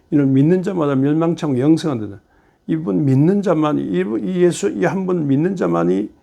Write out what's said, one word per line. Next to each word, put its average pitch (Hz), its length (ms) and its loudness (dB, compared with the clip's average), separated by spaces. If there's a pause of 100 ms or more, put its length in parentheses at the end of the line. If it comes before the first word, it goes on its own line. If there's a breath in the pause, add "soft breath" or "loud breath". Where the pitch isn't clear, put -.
(120)
이를 143 140 2
믿는 147 360 4
자마다 165 320 -2
멸망치 156 500 0
않고 135 140 -2
영생한다. 127 640 0 (480 soft breath)
이분 165 360 -2
믿는 151 380 4
자만이, 151 400 0
이분, 190 460 -4
이 180 140 -2
예수, 175 280 0
이 208 140 -2
한 180 200 -2
분 180 220 -2
믿는 156 300 0
자만이, 107 520 0 (140 soft breath)